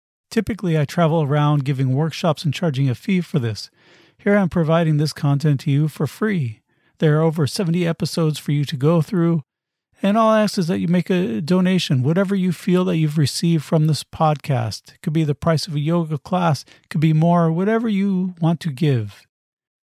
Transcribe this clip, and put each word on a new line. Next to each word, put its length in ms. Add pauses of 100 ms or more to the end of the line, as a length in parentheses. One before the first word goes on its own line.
(320)
Typically, 460
I 80
travel 380
around 420
giving 300
workshops 500
and 80
charging 340
a 60
fee 260
for 200
this. 320 (440)
Here 220
I'm 100
providing 500
this 140
content 500
to 100
you 160
for 180
free. 560 (380)
There 180
are 60
over 240
seventy 400
episodes 500
for 140
you 140
to 120
go 240
through, 400 (640)
and 120
all 140
I 140
ask 160
is 80
that 100
you 100
make 220
a 320
donation, 640
whatever 320
you 160
feel 340
that 120
you've 200
received 460
from 240
this 160
podcast. 880
It 80
could 120
be 100
the 100
price 320
of 80
a 60
yoga 400
class, 420
it 300
could 100
be 100
more, 400
whatever 380
you 500
want 200
to 100
give. 560 (600)